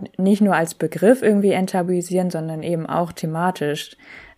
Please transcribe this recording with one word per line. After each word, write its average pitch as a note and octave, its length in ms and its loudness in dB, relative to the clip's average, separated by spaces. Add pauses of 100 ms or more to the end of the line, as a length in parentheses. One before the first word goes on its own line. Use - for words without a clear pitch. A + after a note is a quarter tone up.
(160)
nicht G3 240 4
nur G3 160 4
als E3 180 0
Begriff F#3+ 480 2
irgendwie G3+ 300 4
enttabuisieren, F3+ 800 0
sondern D#3+ 320 -6
eben E3 240 -4
auch E3+ 260 -2
thematisch. D#3+ 840 -4 (400)